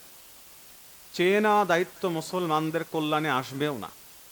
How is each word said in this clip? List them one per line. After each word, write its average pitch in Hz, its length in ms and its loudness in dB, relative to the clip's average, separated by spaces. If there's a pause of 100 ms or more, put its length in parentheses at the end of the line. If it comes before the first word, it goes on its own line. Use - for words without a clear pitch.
(1160)
চেয়ে 190 260 4
নেওয়া 208 240 4
দায়িত্ব 175 440 0
মুসলমানদের 160 760 -2
কল্যাণে 156 460 -2
আসবেও 135 480 -2
না। 90 120 -10 (420)